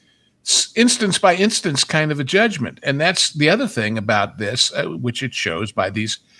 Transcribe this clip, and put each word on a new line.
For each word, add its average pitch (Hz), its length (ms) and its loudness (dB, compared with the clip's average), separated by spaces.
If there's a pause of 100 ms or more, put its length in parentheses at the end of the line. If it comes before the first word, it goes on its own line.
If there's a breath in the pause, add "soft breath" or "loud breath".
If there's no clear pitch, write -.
(440 soft breath)
s-, - 320 -2
instance 226 420 2
by 185 160 6
instance 185 500 0
kind 156 280 0
of 143 80 -4
a 143 40 -2
judgment. 180 580 0
And 139 180 0
that's 175 320 0
the 147 180 2
other 240 180 2
thing 110 300 -2
about 104 400 0
this, 110 360 -2
uh, 151 120 -2
which 135 360 -6
it 127 120 -6
shows 95 380 -4
by 95 180 -2
these 107 280 -4 (220 soft breath)